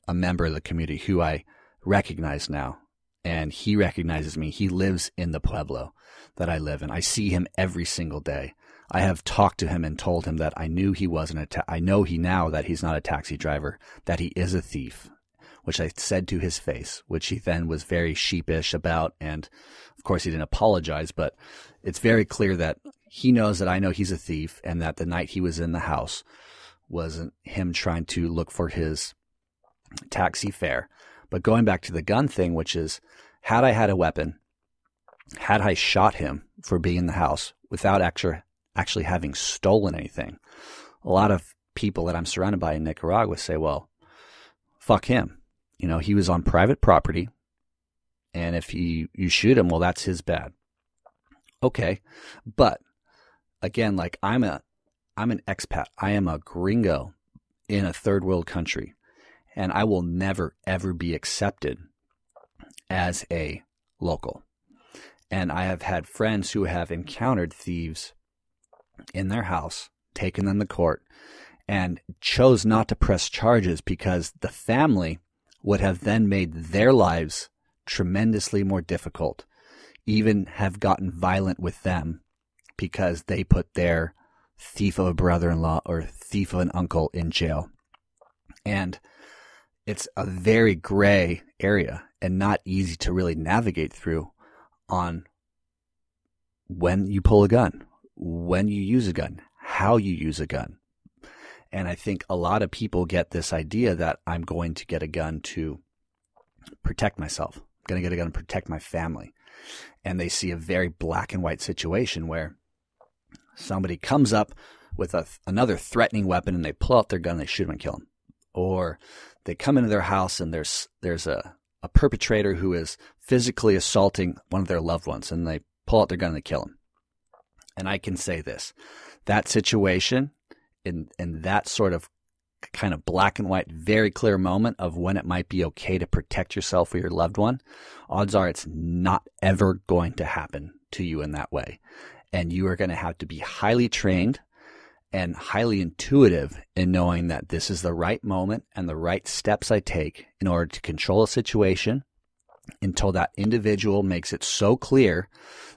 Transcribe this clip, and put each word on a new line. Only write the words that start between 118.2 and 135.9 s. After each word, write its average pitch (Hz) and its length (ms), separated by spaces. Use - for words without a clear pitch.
Or 92 460
they 87 100
come 143 240
into 117 120
their 104 100
house 92 400
and 82 120
there's, - 360
there's 85 240
a, - 300
a - 60
perpetrator 107 640
who 90 180
is 82 240
physically 120 560
assaulting 95 600
one 95 140
of 90 60
their 87 120
loved 82 260
ones - 240
and 85 160
they 80 140
pull 110 140
out 98 80
their 90 100
gun 87 100
and 80 80
they 73 60
kill 71 200
'em. - 160
And 95 120
I 98 100
can 95 180
say 85 240
this, - 340
that 101 220
situation 107 840
in, 85 240
in 82 240
that 95 260
sort 98 240
of 82 160
kind 98 200
of 76 140
black 92 320
and 101 100
white, 92 220
very 101 400
clear 104 260
moment 95 420
of 85 180
when 90 200
it - 80
might 87 240
be 90 160
okay 87 320